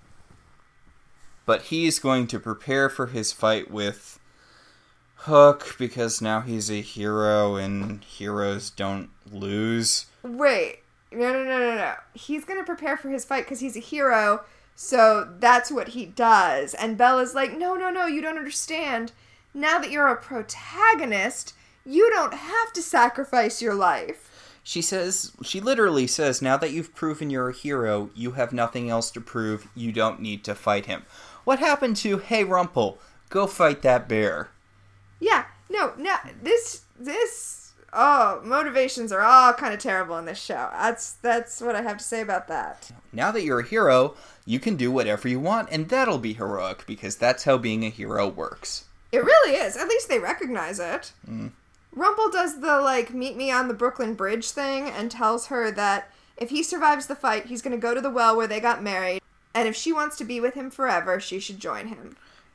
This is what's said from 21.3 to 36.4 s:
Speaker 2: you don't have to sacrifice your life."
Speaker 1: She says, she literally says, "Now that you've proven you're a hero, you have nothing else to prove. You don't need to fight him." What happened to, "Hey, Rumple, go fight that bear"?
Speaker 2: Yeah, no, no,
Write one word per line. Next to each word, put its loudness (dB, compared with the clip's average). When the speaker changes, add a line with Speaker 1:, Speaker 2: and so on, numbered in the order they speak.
Speaker 2:
you 6
don't 0
have -4
to -6
sacrifice 0
your -2
life." -2
Speaker 1:
She -6
says, -4
she -6
literally 2
says, 0
"Now 2
that -2
you've -8
proven -6
you're -2
a -10
hero, -2
you -8
have -2
nothing -2
else -2
to -12
prove. -4
You -4
don't 0
need -8
to -6
fight 0
him." -6
What 2
happened 2
to, 0
"Hey, 0
Rumple, 0
go 2
fight 2
that 4
bear"? 0
Speaker 2:
Yeah, 2
no, -2
no, -2